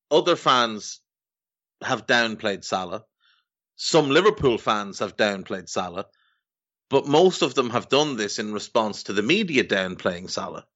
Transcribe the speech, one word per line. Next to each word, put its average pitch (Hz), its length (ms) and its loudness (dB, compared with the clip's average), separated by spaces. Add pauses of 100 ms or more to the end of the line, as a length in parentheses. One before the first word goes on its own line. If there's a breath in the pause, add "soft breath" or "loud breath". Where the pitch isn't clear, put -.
(100)
other 170 260 4
fans 117 640 0 (840)
have 120 240 -4
downplayed 110 560 0
Salah. 92 420 -6 (720)
Some 156 340 2
Liverpool 143 480 4
fans 104 400 -4
have 101 180 -6
downplayed 98 540 -2
Salah, 90 360 -6 (840)
but 139 180 2
most 170 320 6
of 131 140 0
them 123 160 2
have 113 180 -2
done 143 280 2
this 104 220 -4
in 107 140 -6
response 104 520 -4
to 101 100 -8
the 104 80 0
media 156 420 0
downplaying 92 640 -4
Salah. 90 480 -10